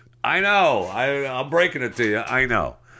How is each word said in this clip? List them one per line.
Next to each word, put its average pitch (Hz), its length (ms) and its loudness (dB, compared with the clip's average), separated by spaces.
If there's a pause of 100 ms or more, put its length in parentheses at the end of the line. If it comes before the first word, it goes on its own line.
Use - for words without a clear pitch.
(220)
I 160 180 0
know. 175 520 2
I, 139 340 -2
I'm 131 240 -6
breaking 170 320 0
it 117 140 -4
to 117 100 0
you. 104 120 0
I 127 280 0
know. 92 300 0 (240)